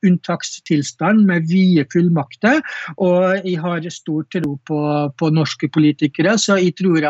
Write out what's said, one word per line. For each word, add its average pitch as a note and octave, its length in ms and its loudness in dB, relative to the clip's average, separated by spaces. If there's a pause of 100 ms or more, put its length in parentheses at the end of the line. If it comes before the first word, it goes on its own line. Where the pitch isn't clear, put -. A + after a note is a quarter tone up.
unntakstilstand F3 1200 0
med F3 220 2
vide F3+ 460 4
fullmakter, F3 680 0 (380)
og F#3 460 0
jeg F3+ 160 -4
har F3 280 -4
stor D#3 440 -8
tro D3+ 340 -4
på, D3 480 -2
på D#3+ 160 -2
norske D#3 400 -2
politikere, D#3 680 0
så G3+ 200 0
jeg F#3 160 0
tror E3+ 360 0